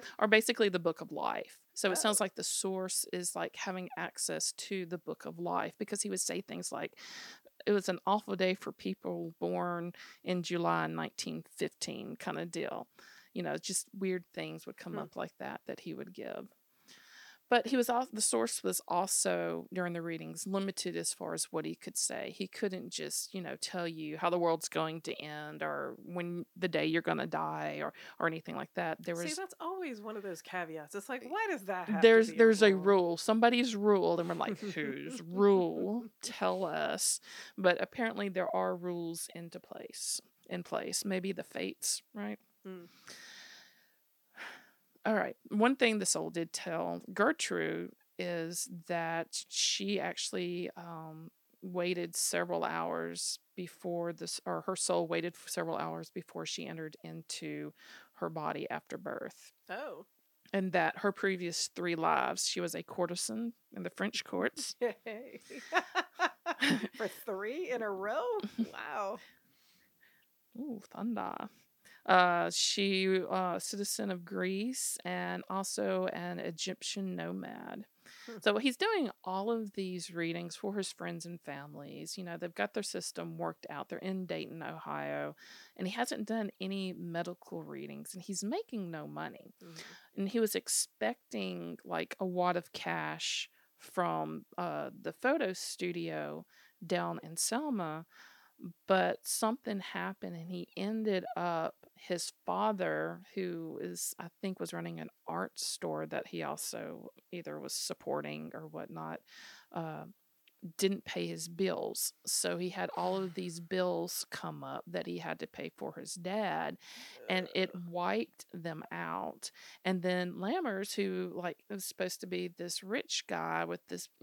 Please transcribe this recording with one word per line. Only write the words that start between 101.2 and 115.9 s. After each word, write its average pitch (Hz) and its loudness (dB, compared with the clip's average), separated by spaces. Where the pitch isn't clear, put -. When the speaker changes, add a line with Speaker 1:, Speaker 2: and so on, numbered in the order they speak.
Speaker 1:
up 170 0
his - -2
father, 180 2
who 165 -4
is, 180 -4
I 175 -10
think, 190 -4
was 170 -6
running 170 -6
an 160 -8
art 170 -4
store 156 -2
that 151 -4
he 170 -6
also 156 -6
either 156 -8
was 135 -8
supporting 151 -4
or 160 -10
whatnot, 160 -8
uh, 160 -6
didn't 196 2
pay 175 -2
his 165 -6
bills. - 0
So 175 2
he 180 0
had 180 -2
all 185 2
of 190 -2
these 175 -4
Speaker 2:
<sighs> 170 -4
Speaker 1:
bills 180 0
come 151 -6
up 135 -6
that 170 -4
he 170 -4
had 165 -4
to 160 -6
pay - -10
for - -6